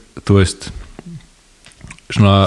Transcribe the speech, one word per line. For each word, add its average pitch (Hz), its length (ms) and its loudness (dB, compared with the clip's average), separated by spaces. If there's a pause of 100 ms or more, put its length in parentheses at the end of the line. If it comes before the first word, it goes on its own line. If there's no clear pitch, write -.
(160)
þú 101 220 2
veist, - 320 -2 (1300)
svona 101 300 2 (120)